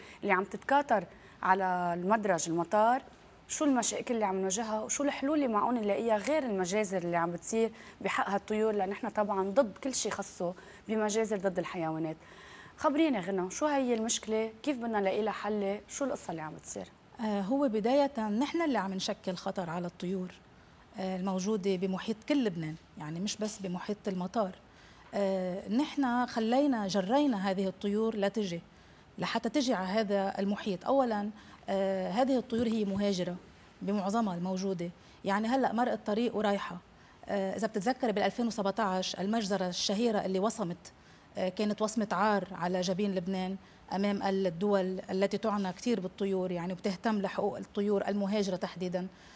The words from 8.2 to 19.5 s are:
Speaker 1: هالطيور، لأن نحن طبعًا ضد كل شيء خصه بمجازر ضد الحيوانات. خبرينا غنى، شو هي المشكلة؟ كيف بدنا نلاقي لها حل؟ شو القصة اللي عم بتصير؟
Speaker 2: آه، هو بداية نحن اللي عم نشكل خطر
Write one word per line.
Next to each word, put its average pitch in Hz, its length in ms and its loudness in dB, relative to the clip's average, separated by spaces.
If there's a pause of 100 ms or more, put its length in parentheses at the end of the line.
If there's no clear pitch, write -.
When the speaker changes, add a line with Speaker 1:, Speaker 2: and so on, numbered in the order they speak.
Speaker 1:
هالطيور، 214 440 0
لأن 196 160 0
نحن 202 200 -6
طبعًا 202 400 0
ضد 202 340 2
كل 262 120 -4
شيء - 160 -2
خصه 185 420 -4 (340)
بمجازر 214 500 2
ضد 185 220 0
الحيوانات. 160 580 -2 (600)
خبرينا 302 420 4
غنى، 185 320 -2
شو - 140 -2
هي 277 280 2
المشكلة؟ 220 580 0 (120)
كيف 285 140 0
بدنا 226 220 0
نلاقي 196 220 2
لها 208 120 0
حل؟ 208 540 -2
شو - 180 -4
القصة - 260 -4
اللي 160 100 -6
عم 156 120 -10
بتصير؟ 180 320 -10 (360)
Speaker 2:
آه، 208 200 0
هو 269 260 2
بداية 247 520 2 (100)
نحن 285 320 0
اللي 285 160 2
عم 190 160 -2
نشكل 190 420 -4
خطر 190 340 -4